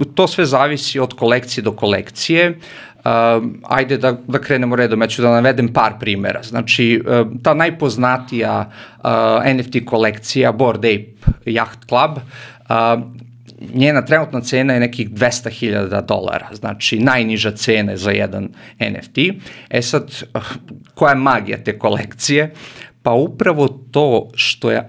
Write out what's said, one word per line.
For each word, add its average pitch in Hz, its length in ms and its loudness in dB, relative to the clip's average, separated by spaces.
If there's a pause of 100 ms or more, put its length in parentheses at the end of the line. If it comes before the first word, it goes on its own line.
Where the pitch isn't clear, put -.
(140)
to 185 140 4
sve 180 180 0
zavisi 139 520 0
od 127 160 -2
kolekcije 123 500 0
do 107 80 0
kolekcije. 160 840 0 (480)
Um, 117 640 2
ajde 131 300 0
da, 127 200 2 (100)
da 127 100 0
krenemo 123 380 0
redom, 113 260 2
ja 113 40 2
ću 117 160 -2
da 120 80 6
navedem 120 420 4
par 110 280 2
primera. 98 420 -2
Znači, 117 600 0 (200)
um, 117 200 -4
ta 156 120 4
najpoznatija, 127 1160 0 (280)
uh, - 120 -2 (340)
N 131 160 2
F 123 100 -6
T 120 140 -2
kolekcija 113 680 0
Bored 110 320 0
Ape 104 480 0 (140)
Yacht 113 420 -4
Club, 151 300 2
um, - 1000 -2 (560)
njena 139 300 2
trenutna 151 360 0
cena 131 340 0
je 120 60 2
nekih 120 300 -2
dvesta 120 400 0
hiljada 101 500 -2
dolara, 98 520 -4
znači 107 460 -4
najniža 113 520 0
cena 104 420 0
je 95 60 -6
za 98 120 -2
jedan 101 380 -2 (300)
N 107 180 -4
F - 160 -14
T. 180 220 0 (360)
E 123 120 0
sad, - 420 -4 (100)
uh, 113 80 -6 (520)
koja 151 160 4
je 139 60 4
magija 113 480 -2
te 107 140 -4
kolekcije? 143 720 0 (500)
Pa 120 100 0
upravo 151 560 2 (220)
to 147 440 2
što - 360 -2
je 113 180 -2